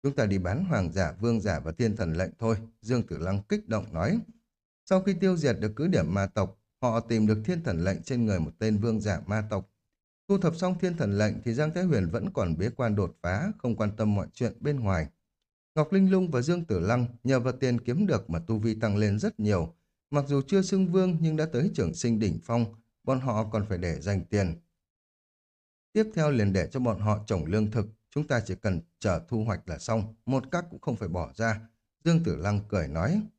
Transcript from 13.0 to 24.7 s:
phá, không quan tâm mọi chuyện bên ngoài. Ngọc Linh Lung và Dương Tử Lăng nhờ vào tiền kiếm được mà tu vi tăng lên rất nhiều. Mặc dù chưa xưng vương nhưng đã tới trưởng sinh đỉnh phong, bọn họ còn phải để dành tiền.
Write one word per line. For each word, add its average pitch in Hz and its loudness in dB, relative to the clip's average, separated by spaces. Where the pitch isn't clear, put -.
phá, 107 -2
không 117 -2
quan 107 -2
tâm 107 2
mọi 95 -2
chuyện 117 -2
bên 143 -2
ngoài. 92 0
Ngọc 156 0
Linh 190 6
Lung 185 2
và 123 2
Dương 175 0
Tử 95 0
Lăng 117 2
nhờ 131 2
vào 123 -2
tiền 123 0
kiếm 170 0
được 127 0
mà 82 -2
tu 113 0
vi 110 0
tăng 104 2
lên 107 2
rất 208 -2
nhiều. 101 2
Mặc 143 0
dù 139 2
chưa 196 4
xưng 190 2
vương 185 2
nhưng 160 2
đã 151 2
tới 160 0
trưởng 85 0
sinh 117 0
đỉnh 107 0
phong, 117 0
bọn 131 0
họ 113 -2
còn 107 -2
phải 92 -2
để 82 -2
dành 95 -2
tiền. 92 0